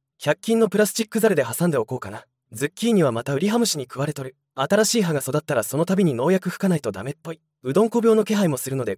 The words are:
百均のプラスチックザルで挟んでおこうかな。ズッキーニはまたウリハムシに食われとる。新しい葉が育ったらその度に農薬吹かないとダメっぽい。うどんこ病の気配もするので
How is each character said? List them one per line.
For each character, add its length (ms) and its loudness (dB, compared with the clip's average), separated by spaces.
百 240 -2
均 180 0
の 100 4
プ 100 0
ラ 80 4
ス 60 -6
チ 100 -2
ッ 40 -4
ク 120 -4
ザ 100 4
ル 60 2
で 100 2
挟 220 -2
ん 20 4
で 80 0
お 80 0
こ 120 -8
う 20 -8
か 100 -12
な。 160 -14
ズ 140 -4
ッ 60 -2
キ 160 -4
ー 60 4
ニ 100 6
は 80 2
ま 120 -4
た 120 -2
ウ 40 0
リ 100 0
ハ 100 0
ム 80 2
シ 100 -2
に 60 -8
食 160 -12
わ 80 -2
れ 60 -6
と 100 -10
る。 120 -14
新 300 2
し 160 0
い 20 2
葉 100 0
が 60 0
育 180 -4
っ 60 0
た 100 -4
ら 80 2
そ 160 -4
の 80 2
度 180 2
に 120 2
農 160 0
薬 180 0
吹 100 -10
か 80 0
な 100 2
い 40 -4
と 100 -4
ダ 120 -10
メ 80 -8
っ 100 -10
ぽ 100 -12
い。 100 -14
う 120 -4
ど 100 4
ん 80 0
こ 100 0
病 140 4
の 80 2
気 100 -2
配 140 2
も 100 0
す 140 -8
る 40 -4
の 100 -4
で 120 -4